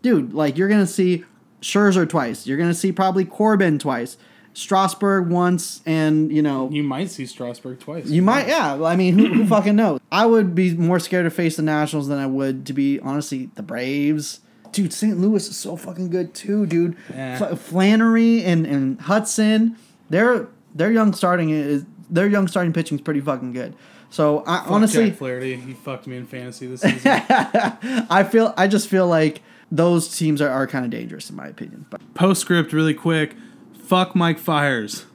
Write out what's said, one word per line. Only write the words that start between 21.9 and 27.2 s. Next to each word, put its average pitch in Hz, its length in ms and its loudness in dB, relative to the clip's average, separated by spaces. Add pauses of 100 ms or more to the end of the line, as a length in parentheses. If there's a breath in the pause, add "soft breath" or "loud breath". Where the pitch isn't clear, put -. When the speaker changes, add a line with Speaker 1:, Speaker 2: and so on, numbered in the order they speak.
Speaker 1:
their 175 180 2
young 202 220 2
starting 175 240 0
pitching 156 260 -2
is - 40 -8
pretty 147 180 -2
fucking 131 320 -6
good. 120 220 -10 (360 loud breath)
So 151 380 0
I 170 100 0
Speaker 2:
Fuck - 140 -6
Speaker 1:
honestly, 214 380 4
Speaker 2:
Jack 165 80 -10
Flaherty. 127 380 -6
He 127 180 -14
fucked 131 340 -12
me 127 80 -12
in 123 100 -12
fantasy 123 400 -14
this 123 140 -12
season. 240 220 0
Speaker 1:
<laughs> - 20 -16
I 233 1200 0